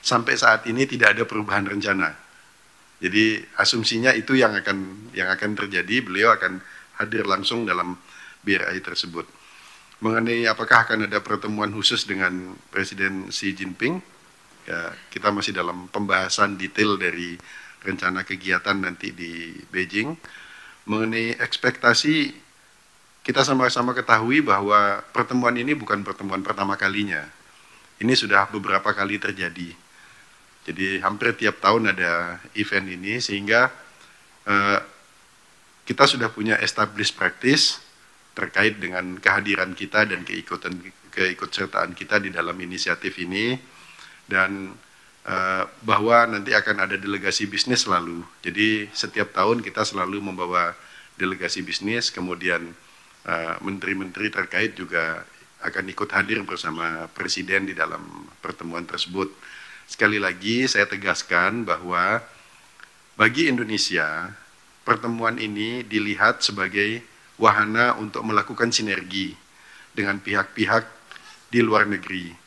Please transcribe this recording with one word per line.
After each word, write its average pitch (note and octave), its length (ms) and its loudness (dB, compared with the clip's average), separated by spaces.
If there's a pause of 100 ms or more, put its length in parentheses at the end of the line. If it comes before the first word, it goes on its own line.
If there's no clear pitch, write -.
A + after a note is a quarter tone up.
Sampai A#2 320 2
saat A2+ 320 6
ini A#2+ 160 2
tidak A#2+ 320 6
ada A2+ 80 0
perubahan G#2 400 0
rencana. G2 480 0 (880)
Jadi G#2+ 400 2 (160)
asumsinya A#2 560 2
itu A2+ 240 2
yang A#2+ 160 6
akan, G2 640 -4
yang F#2 160 -2
akan G#2 240 0
terjadi, G2 480 -2
beliau G#2 320 4
akan F#2 240 -2 (400)
hadir G#2+ 240 -2
langsung G2 400 0
dalam F2+ 320 -2 (480)
B F#2+ 160 2
R F2+ 160 -2
I F#2 80 -4
tersebut. E2+ 400 -6 (800)
Mengenai A2+ 480 2
apakah A2+ 400 4
akan G#2+ 160 2
ada G#2 160 0
pertemuan G#2 480 -2
khusus G2 320 0
dengan F#2 560 -4 (160)
Presiden F#2+ 560 -2
Xi G2 240 -4
Jinping, F#2+ 480 -4 (640)
ya, E2+ 240 -8 (240)
kita G#2 160 2
masih G2+ 240 -2
dalam F2+ 320 -4
pembahasan G2 720 0
detail G2 400 0
dari F2 400 -4 (480)
rencana F#2 400 -4
kegiatan F#2+ 480 -2
nanti F#2+ 400 -6
di E2+ 400 -10 (160)
Beijing. G2+ 480 -4 (640)
Mengenai A2 560 -2
ekspektasi, B2 960 2 (880)
kita B2+ 240 2
sama-sama B2+ 480 2
ketahui A#2+ 480 4
bahwa G2+ 560 6 (160)
pertemuan B2 400 2
ini C#3 240 0
bukan G#2 240 -2
pertemuan F#2+ 400 -4
pertama G2 320 0
kalinya. G2 480 0 (800)
Ini A#2+ 160 4
sudah G2 320 4
beberapa G2 400 0
kali G2+ 320 -2
terjadi. F2 560 -6 (840)
Jadi F#2 400 -4
hampir G#2+ 320 0
tiap G#2 240 -2
tahun G#2+ 320 4
ada F2 480 0 (160)
event G2+ 320 -2
ini, F#2+ 320 -6
sehingga, G#2+ 480 2 (800)
eh, G2+ 320 4 (1040)
kita - 240 6
sudah A#2 240 0
punya G#2+ 320 0
established G#2 560 0
practice - 640 2 (560)
terkait G#2 400 2
dengan F2+ 400 -6
kehadiran F#2+ 560 0
kita G#2+ 320 0
dan F2+ 160 -4
keikutan, F2+ 560 -8 (320)
keikutsertaan F#2 880 -4
kita G#2 240 0
di F#2+ 80 -6
dalam E2+ 320 -2
inisiatif F2+ 560 -4
ini, G#2 400 -2 (720)
dan, F#2+ 400 0 (560)
eh, F#2 400 0 (160)
bahwa A2+ 480 6
nanti G#2 240 0
akan G#2 320 2
ada G2 80 -4
delegasi G2 560 -2
bisnis A#2 320 0
selalu. E2+ 400 0 (240)
Jadi G#2 480 0
setiap G2+ 400 -2
tahun G#2 320 2
kita G#2+ 160 -4
selalu G2 400 -2
membawa F2+ 560 -2 (400)
delegasi F#2 480 -4
bisnis, A2 480 -2
kemudian, F2 560 -2 (560)
eh, E2 320 -4
menteri-menteri F#2+ 720 -4
terkait G2 480 -2
juga E2 480 -4 (320)
akan F#2 320 -6
ikut G2+ 240 -4
hadir G2 320 0
bersama E2 720 -6
Presiden F#2+ 480 -2
di F#2+ 80 -8
dalam E2 640 -6
pertemuan E2+ 480 -8
tersebut. F2+ 640 -6 (320)
Sekali G#2+ 340 2
lagi G2+ 480 0
saya G2+ 240 2
tegaskan F#2+ 800 0
bahwa F2+ 560 0 (880)
bagi B2 320 2
Indonesia, F#2+ 880 0 (560)
pertemuan A2+ 480 0
ini A2 480 -4
dilihat G#2 560 2
sebagai G2+ 640 -2 (320)
wahana A2 640 4
untuk G#2+ 240 -8
melakukan A2 480 0
sinergi F#2+ 640 -2 (560)
dengan G2+ 240 0
pihak-pihak G2+ 720 0 (640)
di A#2+ 80 4
luar G#2+ 240 6
negeri. F#2 480 -6 (140)